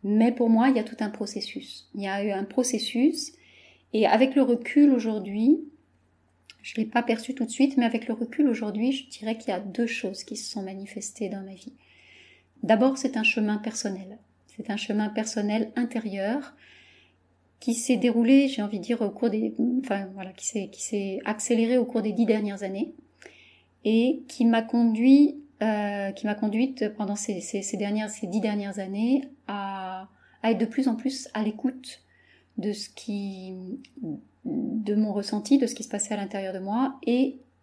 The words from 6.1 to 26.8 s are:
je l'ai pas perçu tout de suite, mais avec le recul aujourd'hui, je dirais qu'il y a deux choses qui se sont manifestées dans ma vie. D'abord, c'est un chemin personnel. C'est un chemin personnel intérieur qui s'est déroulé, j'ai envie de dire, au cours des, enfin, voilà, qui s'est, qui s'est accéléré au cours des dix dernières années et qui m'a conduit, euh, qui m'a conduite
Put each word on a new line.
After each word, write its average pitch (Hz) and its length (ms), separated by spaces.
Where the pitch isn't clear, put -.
je - 120
l'ai 220 100
pas 233 180
perçu 254 320
tout 240 100
de 226 60
suite, 269 260
mais 240 80
avec 220 220
le 226 80
recul 240 320
aujourd'hui, 226 440
je 269 180
dirais 220 280
qu'il - 120
y 190 60
a 180 40
deux 208 280
choses - 360
qui - 120
se - 140
sont 202 140
manifestées 196 680
dans 196 140
ma 190 100
vie. - 200
D'abord, 233 340
c'est 262 200
un 220 60
chemin 214 340
personnel. 202 600
C'est - 220
un 208 80
chemin 214 320
personnel 214 680
intérieur 226 800
qui 233 140
s'est 240 240
déroulé, 254 500
j'ai 269 140
envie 208 180
de 175 40
dire, 233 180
au 208 80
cours 233 200
des, 220 240
enfin, 196 320
voilà, 190 180
qui - 140
s'est, 196 240
qui - 120
s'est 196 440
accéléré 226 520
au 240 80
cours 247 160
des 208 120
dix 226 120
dernières 208 380
années 196 300
et 226 440
qui - 180
m'a 226 160
conduit, 240 800
euh, 202 500
qui 196 140
m'a 208 100
conduite 220 640